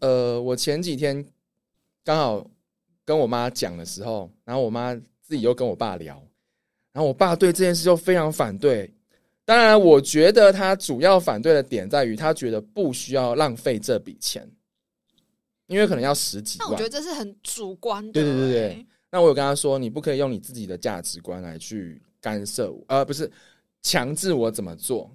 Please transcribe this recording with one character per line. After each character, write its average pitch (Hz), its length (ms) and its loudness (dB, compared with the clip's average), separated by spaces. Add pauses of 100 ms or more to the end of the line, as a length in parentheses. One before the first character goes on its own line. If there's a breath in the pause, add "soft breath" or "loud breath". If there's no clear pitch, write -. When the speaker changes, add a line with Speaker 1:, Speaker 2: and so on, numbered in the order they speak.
Speaker 1:
呃， 123 420 0
我 127 120 -2
前 147 280 -4
几 165 140 -6
天 143 280 -2 (800)
刚 156 140 0
好 113 260 0 (600)
跟 156 120 0
我 131 80 2
妈 120 220 -2
讲 117 300 -6
的 82 80 -14
时 98 180 -12
候， 107 240 -8 (160)
然 117 100 -10
后 135 60 -2
我 120 80 0
妈 120 260 -6 (280)
自 156 120 -12
己 135 60 -4
又 120 140 2
跟 123 120 -4
我 107 80 -2
爸 104 220 -6
聊， 73 240 -16 (720)
然 139 80 -6
后 156 80 2
我 131 60 -2
爸 180 200 2
对 180 160 4
这 180 140 0
件 175 80 4
事 170 120 -2
就 175 120 6
非 175 160 0
常 160 180 2
反 110 280 -4
对。 113 340 0 (540)
当 226 100 6
然， 214 240 8
我 160 180 10
觉 151 320 4
得 208 220 8
他 190 240 0
主 135 240 -6
要 185 180 6
反 127 220 -2
对 156 140 4
的 139 80 4
点 104 260 -4
在 139 160 0
于， 110 120 -4
他 156 180 -2
觉 131 160 -6
得 107 100 -4
不 147 320 -4
需 127 220 -8
要 123 200 0
浪 139 220 0
费 120 220 -2
这 107 200 -2
笔 - 220 -20
钱， - 260 -10 (1200)
因 185 100 -4
为 208 80 4
可 180 80 0
能 120 80 -2
要 139 100 2
十 - 300 -6
几 - 160 -10
万。 440 100 -8
Speaker 2:
那 - 60 -4
我 - 20 -4
觉 220 60 -4
得 226 80 -6
这 285 100 -8
是 320 140 -8
很 208 280 -10
主 190 340 -10
观 208 360 -6
的 156 80 0
欸。 151 40 0
Speaker 1:
对， 143 100 -2
对， 131 160 0
对， - 20 0
对。 110 340 -4 (240)
那 180 120 2
我 165 60 8
有 143 40 6
跟 135 80 0
他 139 140 0
说， 139 240 -2
你 123 100 -6
不 139 140 -10
可 151 100 -4
以 135 60 -4
用 139 120 -2
你 110 80 -6
自 - 140 -18
己 113 140 -12
的 92 100 -10
价 95 240 -6
值 85 200 -12
观 90 200 -12
来 85 160 -14
去 85 460 -14 (180)
干 104 240 -8
涉 104 280 -6
我， - 160 -18
呃， 135 160 0
不 143 80 -6
是， 147 180 -8 (540 soft breath)
强 139 320 -2
制 190 160 -2
我 117 180 0
怎 107 140 -8
么 85 100 -12
做。 107 400 -8